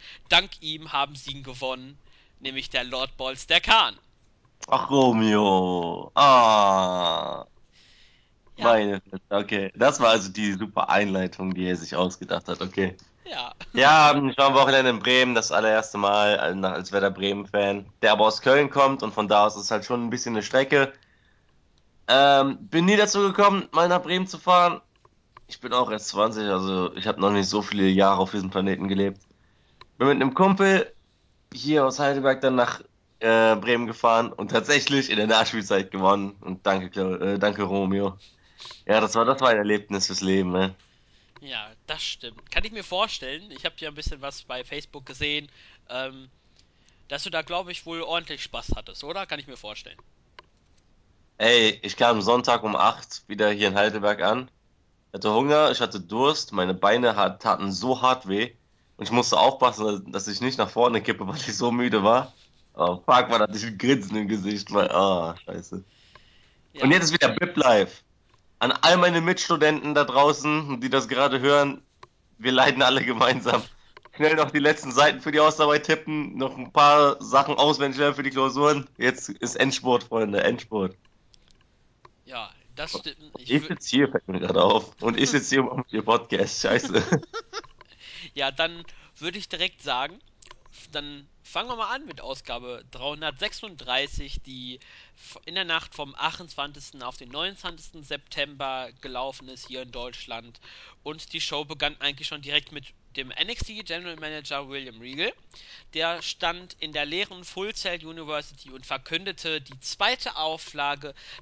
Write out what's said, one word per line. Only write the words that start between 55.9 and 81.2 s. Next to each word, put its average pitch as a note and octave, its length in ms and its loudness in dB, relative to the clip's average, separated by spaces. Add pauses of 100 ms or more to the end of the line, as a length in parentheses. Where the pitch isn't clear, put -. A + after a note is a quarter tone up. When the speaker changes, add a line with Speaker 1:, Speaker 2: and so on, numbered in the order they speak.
Speaker 2:
Durst, A#2 540 -2
meine F#2 220 0
Beine A2 420 2
hat-, G2 260 -2
taten G2 300 -2
so A#2+ 300 -4
hart B2+ 260 0
weh. G#2 240 -2 (460)
Und - 60 -10
ich F2+ 60 -8
musste A#2+ 280 0
aufpassen, G#2+ 760 0
dass G2+ 160 -8
ich G#2 140 -8
nicht B2+ 160 -4
nach G#2 100 0
vorne A#2 320 2
kippe, A2 260 -4
<laughs> - 0 -
weil F#2+ 100 -8
ich - 200 -10
so A#2+ 160 0
müde A#2 300 0
war. A#2+ 320 2 (400)
Oh, F2 220 0
fuck, B2 340 2
man A2+ 100 2
hatte G#2+ 260 -2
ein G#2 120 -10
Grinsen A2 380 0
im G#2 120 -4
Gesicht, G2+ 460 -4
weil, G2+ 160 2
ah, F2 440 0 (120)
scheiße. F2+ 360 -12 (920)
Speaker 1:
Ja. C3+ 80 -10
Speaker 2:
Und C3+ 80 6
jetzt F#3 140 6
ist D#3+ 100 0
wieder C3+ 160 4
Bib F3 260 -2
live. A#2+ 480 4 (580)
An B2 100 0
all F3 260 4
meine F3 240 4
Mitstudenten D#3 720 0
da D3 100 4
draußen, C#3+ 800 0
die B2+ 80 -4
das B2+ 180 0
gerade C3 320 0
hören, C#3+ 420 2 (540)
wir B2 160 -2
leiden C3 300 4
alle C3 200 2
gemeinsam. A#2+ 600 0 (520)
Schnell D#3 200 2
noch D3+ 160 2
die D3 80 0
letzten C#3+ 340 0
Seiten C#3+ 300 2
für D#3 100 -8
die D3+ 80 2
Hausarbeit D3+ 440 4
tippen, D#3 520 -4
noch C3 220 -6
ein B2+ 120 -12
paar D3 520 6
Sachen C3+ 320 2
auswendig C#3 440 2
lernen D3 160 2
für C#3+ 80 -8
die C3+ 60 -4
Klausuren. C3+ 580 0 (120)
Jetzt B2 320 -2
ist - 260 -8
Endspurt, B2+ 480 0
Freunde, G#2 380 -2
Endspurt. G#2+ 520 -2 (1300)